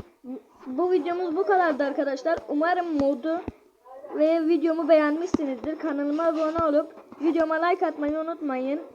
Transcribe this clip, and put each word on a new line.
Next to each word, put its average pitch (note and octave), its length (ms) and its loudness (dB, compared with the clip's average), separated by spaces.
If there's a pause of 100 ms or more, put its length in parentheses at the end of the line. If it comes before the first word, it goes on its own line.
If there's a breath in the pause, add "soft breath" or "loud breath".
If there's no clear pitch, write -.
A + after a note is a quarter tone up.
(680)
Bu D4+ 260 0
videomuz F4 440 0
bu F#4+ 100 0
kadardı E4+ 380 4
arkadaşlar. C#4 540 0 (100)
Umarım E4 520 0
modu C#4+ 400 0 (760)
ve D#4+ 300 2
videomu D#4+ 420 2
beğenmişsinizdir. D4+ 880 2
Kanalıma D4 460 -2
abone D#4+ 440 0
olup D4+ 260 2 (260)
videoma D#4+ 340 2
like F4 320 0
atmayı D4+ 320 -2
unutmayın. D4+ 640 -4 (140)